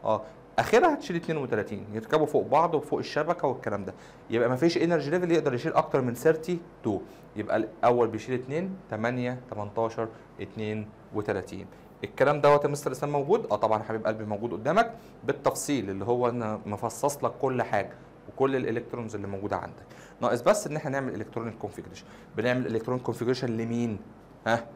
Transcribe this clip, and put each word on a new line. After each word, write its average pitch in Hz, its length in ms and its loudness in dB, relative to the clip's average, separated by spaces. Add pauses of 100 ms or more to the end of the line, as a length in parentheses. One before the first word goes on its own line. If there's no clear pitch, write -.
اه، 107 180 0 (380)
اخرها 294 340 6
هتشيل 196 220 -4
اتنين 165 220 -2
وتلاتين، 107 560 -2
يركبوا 147 320 2
فوق 123 220 2
بعض 160 280 4
وفوق 143 240 0
الشبكه 156 480 -2
والكلام 104 380 -2
ده، 92 80 -8 (360)
يبقى 117 200 4
مفيش 165 280 4
انرجي 156 320 2
level 180 220 2
يقدر 147 220 4
يشيل 151 200 -2
اكتر - 280 2
من 120 120 0
ثيرتي 160 460 2 (240)
تو. 101 180 0 (340)
يبقى 104 220 0
الاول 117 500 2
بيشيل 110 320 -4
اتنين، 165 360 -6 (140)
تمانية، 123 500 -2 (120)
تمنتاشر، 110 560 -4 (340)
اتنين 107 460 -6 (280)
وتلاتين. 98 500 -4 (380)
الكلام 143 380 2
دوت 143 220 8
يا 147 60 2
مستر 143 220 -2
اسلام 143 200 -4
موجود؟ 147 400 0
اه 104 40 4
طبعًا 107 240 2
يا 110 40 -4
حبيب 110 240 -2
قلبي 110 180 -2
موجود 107 280 -4
قدامك 156 420 0 (280)
بالتفصيل، 123 680 0
اللي 98 160 -4
هو 120 240 2
انا 110 360 -4
مفصص 120 580 -2
لك 117 80 0 (100)
كل 127 200 0
حاجه 104 320 0 (360)
وكل 135 260 2
الالكترونز 117 600 -4
اللي 101 120 -6
موجوده 98 300 -4
عندك. - 260 -10 (380)
ناقص - 200 2
بس 208 260 4
ان 147 80 -4
احنا 156 160 -4
نعمل 131 300 -4
electronic 104 360 -8
configuration. - 480 -12 (320)
بنعمل 123 380 0
electronic 127 280 -2
configuration 120 540 -2
لمين؟ 117 420 -2 (480)
ها؟ 147 180 2 (100)